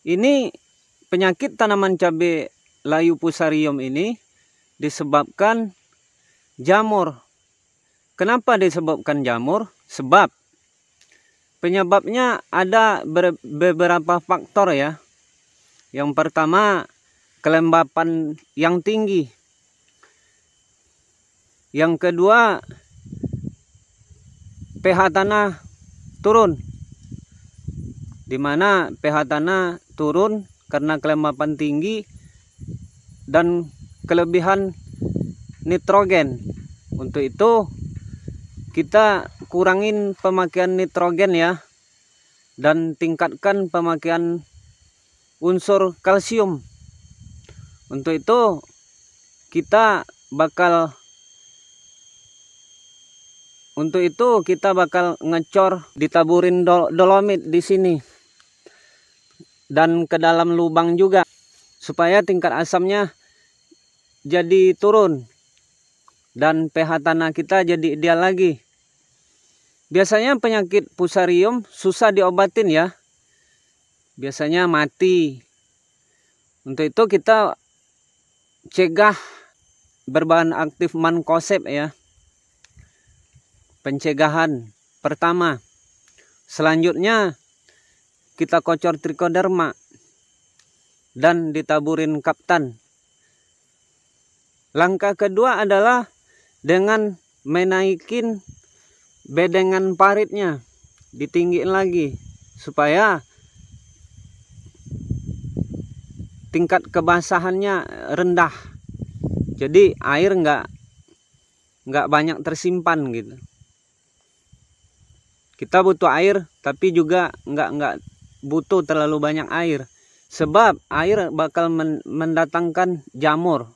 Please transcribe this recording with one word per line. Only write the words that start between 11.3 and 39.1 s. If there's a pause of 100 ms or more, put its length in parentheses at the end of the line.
penyebabnya
ada
ber-,
beberapa
faktor
ya. (960)
Yang
pertama, (560)
kelembapan (240)
yang
tinggi. (2500)
Yang (160)
kedua, (2250)
P
H
tanah (640)
turun. (1700)
Di
mana
P
H
tanah (200)
turun (240)
karena
kelembapan
tinggi (1200)
dan (400)
kelebihan (960)
nitrogen. (560)
Untuk
itu, (1040)
kita (240)